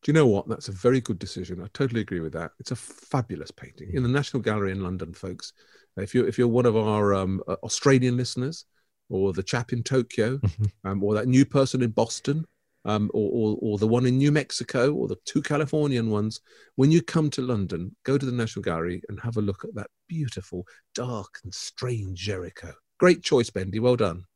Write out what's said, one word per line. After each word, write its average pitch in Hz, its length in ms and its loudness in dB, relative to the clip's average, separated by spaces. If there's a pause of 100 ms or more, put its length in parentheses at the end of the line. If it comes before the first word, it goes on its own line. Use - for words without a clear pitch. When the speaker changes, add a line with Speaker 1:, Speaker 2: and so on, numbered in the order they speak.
Speaker 1:
Do 147 120 0
you - 0 -
know 151 160 8
what? 98 200 2
That's - 200 -6
a 104 40 -8
very 127 280 2
good 107 180 -4
decision. 92 420 -10
I 87 140 -12
totally 120 260 -2
agree 92 200 -4
with 78 140 -6
that. - 260 -8
It's - 100 -12
a 123 60 -4
fabulous - 720 -6
painting - 420 -18
in 127 120 -2
the 117 40 0
Speaker 2:
Yeah. 127 60 2
Speaker 1:
National 139 280 -2
Gallery 104 280 0
in 95 100 -4
London, 90 320 -6
folks. 92 400 -12 (440)
If 95 180 -8
you're, 117 140 4
if 113 100 -4
you're 123 80 4
one 120 200 4
of 110 100 4
our, 107 380 4
um, 95 340 0
uh, 92 160 -2
Australian 127 520 4
listeners, 127 480 -6 (440)
or 95 240 0
the 92 100 -4
chap 117 300 -2
in 120 100 -4
Tokyo, 127 600 0
Speaker 2:
<laughs> 104 320 0 (100)
Speaker 1:
um, 98 180 -2
or 104 120 2
that 110 120 0
new 127 180 6
person 135 380 2
in 117 80 2
Boston, 143 560 -2 (380)
um, 104 280 0
or, 107 200 2
or, 107 280 0
or 104 180 -2
the 110 100 4
one 123 180 4
in 127 120 4
New 143 120 4
Mexico, 135 640 0
or 127 140 -2
the - 160 -6
two - 180 -2
Californian 143 680 0
ones, 107 300 0 (360)
when 139 160 6
you 165 100 6
come 160 280 0
to 131 120 -4
London, 98 640 -4
go 135 120 2
to 143 80 0
the 127 60 -2
National 113 320 -4
Gallery 87 460 -2
and 101 100 -10
have 113 180 -4
a 107 60 0
look 98 220 -4
at 220 100 -12
that 104 160 -10 (160)
beautiful, 113 580 -6 (300)
dark 120 480 -8
and 92 100 -12
strange 98 720 -8
Géricault. 90 500 -8 (260)
Great 165 240 6
choice, 123 260 4
Bendy. 95 300 -4
Well 123 160 4
done. 90 400 0